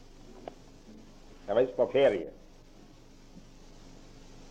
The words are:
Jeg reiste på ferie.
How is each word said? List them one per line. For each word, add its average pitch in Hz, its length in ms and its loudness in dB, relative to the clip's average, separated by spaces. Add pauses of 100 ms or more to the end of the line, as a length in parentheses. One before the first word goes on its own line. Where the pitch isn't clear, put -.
(1500)
Jeg 101 80 -4
reiste 127 200 0
på 120 160 0
ferie. 104 380 2 (2250)